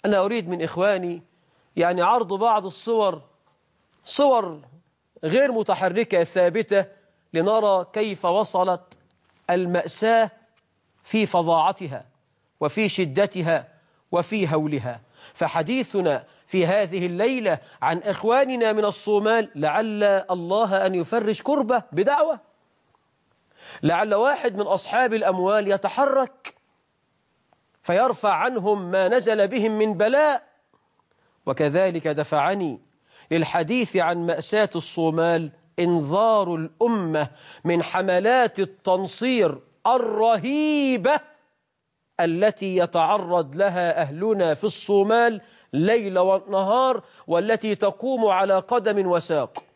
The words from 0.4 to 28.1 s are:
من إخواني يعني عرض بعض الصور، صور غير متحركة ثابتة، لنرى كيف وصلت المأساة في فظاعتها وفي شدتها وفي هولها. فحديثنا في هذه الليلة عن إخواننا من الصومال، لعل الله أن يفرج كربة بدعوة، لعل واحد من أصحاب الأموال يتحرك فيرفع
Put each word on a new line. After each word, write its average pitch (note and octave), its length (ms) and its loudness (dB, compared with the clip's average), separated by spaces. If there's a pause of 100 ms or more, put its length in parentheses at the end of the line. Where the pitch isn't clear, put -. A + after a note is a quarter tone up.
من F3 120 -4
إخواني F3 640 -2 (520)
يعني F3 260 0
عرض G3+ 320 2
بعض G#3+ 320 0
الصور، G3 560 -2 (800)
صور A3 560 0 (640)
غير B3+ 280 2
متحركة G3 720 0
ثابتة، F#3 640 0 (480)
لنرى G3 600 2
كيف G#3+ 320 -4
وصلت F#3 720 0 (520)
المأساة F#3 840 0 (720)
في A3 220 0
فظاعتها E3 800 0 (540)
وفي G3 300 -2
شدتها E3 760 -2 (440)
وفي F3 440 -2
هولها. C3+ 460 -4 (320)
فحديثنا E3+ 920 -2 (220)
في F3+ 180 0
هذه F#3 400 0
الليلة G3 540 -2 (220)
عن D#3+ 160 0
إخواننا A3+ 760 0
من G#3+ 120 0
الصومال، G#3+ 680 0
لعل G#3 480 -2
الله F#3+ 840 0
أن F#3+ 100 0
يفرج G#3+ 460 -2
كربة B3+ 500 0
بدعوة، C#4 480 0 (1400)
لعل G3 300 0
واحد A#3+ 420 0
من G#3 60 -4
أصحاب G#3 520 0
الأموال G3 580 0
يتحرك C4 840 -2 (1300)
فيرفع G#3 520 0